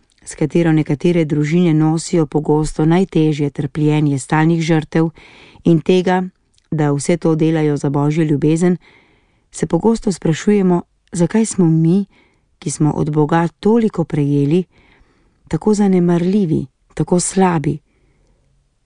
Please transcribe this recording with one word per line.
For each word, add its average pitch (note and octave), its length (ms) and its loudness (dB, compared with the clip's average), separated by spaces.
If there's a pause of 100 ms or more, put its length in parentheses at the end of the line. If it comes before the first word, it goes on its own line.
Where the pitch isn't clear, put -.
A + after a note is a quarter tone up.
(260)
s - 100 -18
katero E3 360 -2
nekatere D#3 540 0
družine D#3 480 0
nosijo D#3 520 0
pogosto D3+ 600 -2
najtežje D#3 640 0
trpljenje D3+ 720 -2
stalnih D#3+ 420 0
žrtev D#3+ 480 0 (540)
in E3 160 4
tega, F#3 440 0 (480)
da D3 200 0
vse C#3+ 260 -2
to D#3+ 180 0
delajo D#3 420 0
za D3 120 -2
Božjo D3 340 0
ljubezen, D#3+ 540 0 (720)
se - 160 -6
pogosto G#3+ 440 0
sprašujemo, F3+ 680 0 (300)
zakaj F3 340 0
smo F#3 200 0
mi, E3 400 2 (540)
ki D3+ 120 -10
smo D3 200 -2
od D#3 200 -4
Boga D#3 360 0
toliko G#3+ 560 0
prejeli, C#3+ 600 0 (840)
tako G#3+ 260 0
zanemarljivi, F3 920 0 (280)
tako F3 260 0
slabi, E3 580 -2 (1080)